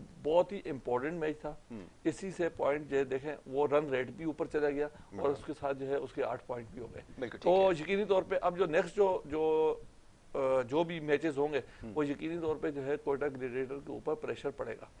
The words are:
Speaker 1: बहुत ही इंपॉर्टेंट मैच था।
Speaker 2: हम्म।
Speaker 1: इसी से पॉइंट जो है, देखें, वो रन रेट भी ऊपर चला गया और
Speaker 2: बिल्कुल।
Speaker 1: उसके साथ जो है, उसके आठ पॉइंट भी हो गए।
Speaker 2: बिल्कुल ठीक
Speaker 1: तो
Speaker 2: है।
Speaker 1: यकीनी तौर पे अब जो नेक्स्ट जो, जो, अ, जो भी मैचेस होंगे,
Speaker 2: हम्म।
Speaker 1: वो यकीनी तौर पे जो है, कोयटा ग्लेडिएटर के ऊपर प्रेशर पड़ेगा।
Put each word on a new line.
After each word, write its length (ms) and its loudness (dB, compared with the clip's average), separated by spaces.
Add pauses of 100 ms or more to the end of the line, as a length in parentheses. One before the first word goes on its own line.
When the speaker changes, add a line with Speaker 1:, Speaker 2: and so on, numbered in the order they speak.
(240)
Speaker 1:
बहुत 280 4
ही 60 -6
इंपॉर्टेंट 640 -2
मैच 140 0
था। 260 -10 (100)
Speaker 2:
हम्म। 120 -10 (220)
Speaker 1:
इसी 260 -2
से 180 0
पॉइंट 380 0
जो 100 0
है, 80 4
देखें, 300 -4 (120)
वो 180 2
रन 240 4
रेट 200 0
भी 160 -8
ऊपर 220 -2
चला 220 2
गया 160 0
और 80 -8 (180)
Speaker 2:
बिल्कुल। 200 0
Speaker 1:
उसके 220 -4
साथ 200 -4
जो 120 -6
है, 140 0
उसके 220 -6
आठ 240 -2
पॉइंट 240 -8
भी 120 -12
हो 60 -10
गए। 160 -14 (160)
Speaker 2:
बिल्कुल 200 -6
ठीक 20 -16
Speaker 1:
तो 300 8
Speaker 2:
है। 100 0
Speaker 1:
यकीनी 240 0
तौर 180 4
पे 120 -2
अब 220 0
जो 80 4
नेक्स्ट 300 2
जो, 320 4
जो, 440 4 (640)
अ, 280 4
जो 200 2
भी 160 -4
मैचेस 380 2
होंगे, 260 2 (180)
Speaker 2:
हम्म। 120 -10
Speaker 1:
वो 100 2
यकीनी 360 -2
तौर 160 0
पे 160 -2
जो 100 -4
है, 160 -2
कोयटा 300 0
ग्लेडिएटर 480 -4
के 180 -10
ऊपर 220 -2
प्रेशर 340 -4
पड़ेगा। 400 -8 (120)